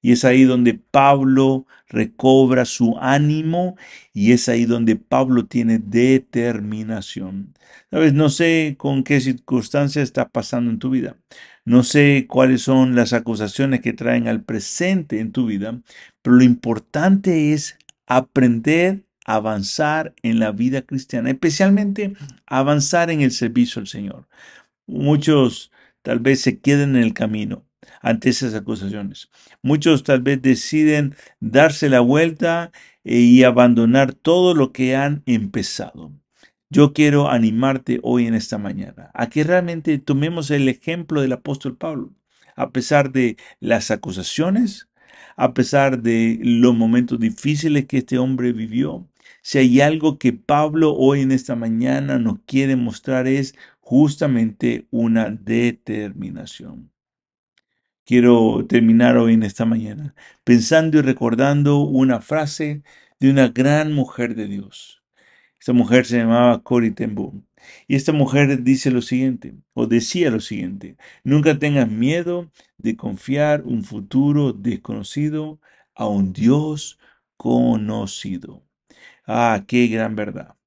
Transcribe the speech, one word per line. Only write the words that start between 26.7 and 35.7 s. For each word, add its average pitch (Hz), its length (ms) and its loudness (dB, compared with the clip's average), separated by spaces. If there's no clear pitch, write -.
en 120 60 4
el 113 100 0
camino 107 540 -6
ante 117 280 0
esas 123 240 -4
acusaciones. 101 760 -10
Muchos 151 420 2
tal 131 180 2
vez 135 180 0
deciden 147 760 0
darse 143 500 2
la 127 100 6
vuelta, 165 720 0
eh, 120 140 0
y 123 260 8
abandonar 123 720 4
todo 180 400 2
lo 131 180 2
que 131 240 -2
han 143 300 -4
empezado. 110 840 -6